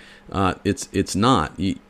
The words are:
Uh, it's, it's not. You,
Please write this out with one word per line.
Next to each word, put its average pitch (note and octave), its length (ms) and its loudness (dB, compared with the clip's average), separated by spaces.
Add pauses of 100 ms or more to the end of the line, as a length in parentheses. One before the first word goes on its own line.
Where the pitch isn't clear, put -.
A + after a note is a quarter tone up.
(320)
Uh, F#2 320 0
it's, - 280 -2
it's F#2+ 240 -2
not. G2+ 440 2
You, F#2 180 -2 (120)